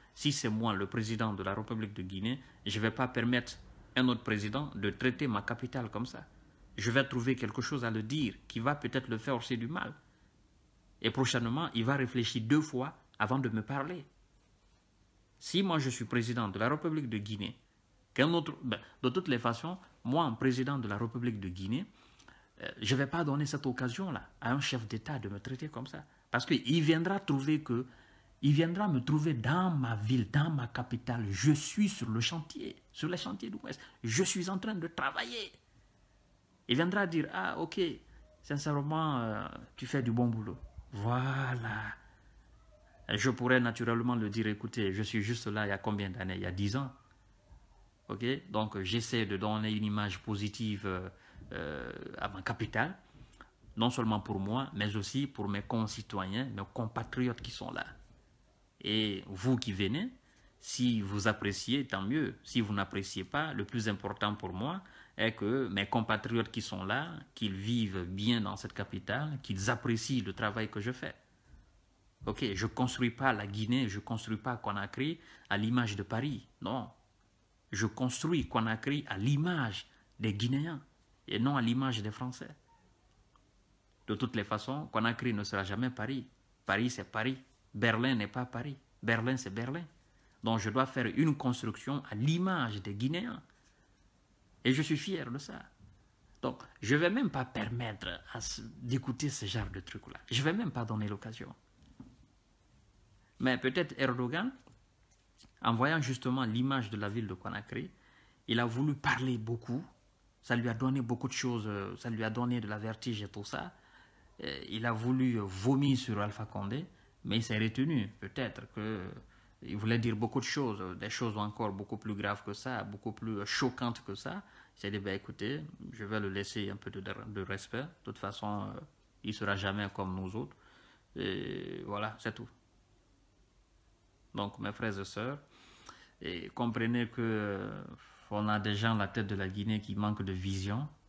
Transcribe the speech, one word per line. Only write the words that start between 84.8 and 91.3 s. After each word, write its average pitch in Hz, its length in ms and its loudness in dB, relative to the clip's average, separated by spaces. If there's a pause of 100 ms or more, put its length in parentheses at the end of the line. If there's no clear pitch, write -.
Conakry 117 400 2
ne 104 100 0
sera 98 220 -2
jamais 107 260 0
Paris. 123 360 -4 (400)
Paris, 110 240 4
c'est 104 200 -8
Paris. 127 280 0 (340)
Berlin 117 420 4
n'est 104 140 0
pas 123 160 -4
Paris. 131 320 -8 (260)
Berlin, 117 360 2
c'est 98 140 -6
Berlin. 131 320 -4 (600)
Donc, 113 140 4
je 107 100 0
dois 131 180 4
faire 127 200 0
une 139 280 6